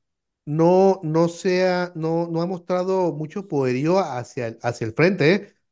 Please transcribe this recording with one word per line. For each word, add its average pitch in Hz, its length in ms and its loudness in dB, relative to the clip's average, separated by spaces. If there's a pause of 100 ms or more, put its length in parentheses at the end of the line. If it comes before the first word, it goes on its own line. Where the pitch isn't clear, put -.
(460)
no, 180 580 4
no 160 260 2
sea, 180 680 -2
no, 165 320 -2
no 165 140 -4
ha 170 60 -2
mostrado 180 680 -2
mucho 156 340 -10
poderío 143 520 0
hacia 123 480 -6
el, 113 140 -12
hacia 120 260 -4
el 107 60 -8
frente, 156 400 4
¿eh? 202 200 -4 (180)